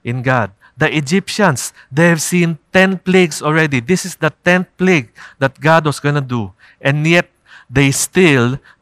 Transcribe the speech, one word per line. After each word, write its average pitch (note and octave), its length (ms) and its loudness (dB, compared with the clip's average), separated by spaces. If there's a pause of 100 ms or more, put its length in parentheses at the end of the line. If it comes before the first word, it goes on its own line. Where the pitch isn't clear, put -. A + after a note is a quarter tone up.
in A#2+ 180 -6
God? A#2+ 320 0 (240)
The D#3 80 0
Egyptians, D3+ 880 -2 (160)
they D#3+ 240 2
have D#3 80 -4
seen E3+ 480 -2
ten F#3+ 320 2
plagues F3+ 400 0
already. D3+ 380 0
This F3 260 -2
is - 160 -14
the D#3 80 0 (160)
tenth F3+ 320 0
plague D#3+ 320 0 (300)
that C3+ 180 -2
God D#3+ 260 2
was D3 140 -4
gonna D3 240 -2
do. A#2+ 320 -6 (260)
And D3 240 -2
yet, E3+ 220 0 (460)
they C#3 180 2
still C#3 720 0 (200)